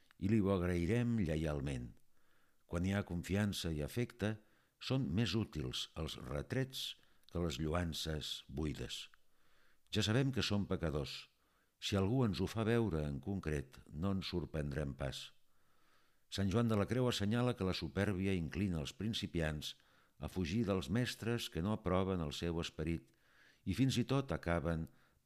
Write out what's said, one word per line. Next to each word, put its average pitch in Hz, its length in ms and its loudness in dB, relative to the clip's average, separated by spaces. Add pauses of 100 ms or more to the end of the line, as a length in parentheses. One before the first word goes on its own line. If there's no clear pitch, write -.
(200)
i 95 80 0
li 107 160 4
ho 98 80 4
agrairem 92 720 2
lleialment. 73 640 0 (800)
Quan 87 180 0
hi 98 100 2
ha 101 120 0
confiança 87 640 0
i 76 120 -2
afecte, 110 520 -2 (460)
són 131 340 0
més 107 220 2
útils 73 500 -2 (120)
els 78 280 -6
retrets 113 680 -4 (360)
que 85 120 -2
les 76 180 0
lloances 78 840 -2
buides. 69 580 -4 (880)
Ja 104 120 2
sabem 131 280 4
que 113 120 0
som 101 240 2
pecadors. 76 460 -2 (680)
Si - 160 0
algú 101 260 4
ens 98 160 2
ho 92 80 2
fa 113 160 -2
veure 107 460 2
en 69 100 -4
concret, 80 580 -4 (140)
no 92 240 0
ens 95 140 -4
sorprendrem 73 680 -2
pas. 67 220 -6 (1120)
Sant 98 240 0
Joan 117 160 4
de 110 80 4
la 98 100 4
Creu 123 220 2
assenyala 117 480 2
que 95 100 2
la 90 80 2
supèrbia 95 600 0
inclina 85 420 0
els 69 140 -4
principiants 85 800 -2 (480)
a 73 80 -6
fugir 92 380 0
dels 92 260 0
mestres 117 560 -2
que 80 160 -2
no 107 80 2
aproven 92 480 2
el 73 160 -4
seu 85 240 -2
esperit 80 480 -4 (560)
i 95 80 0
fins 120 240 2
i 120 80 2
tot 135 260 0
acaben 82 540 0 (400)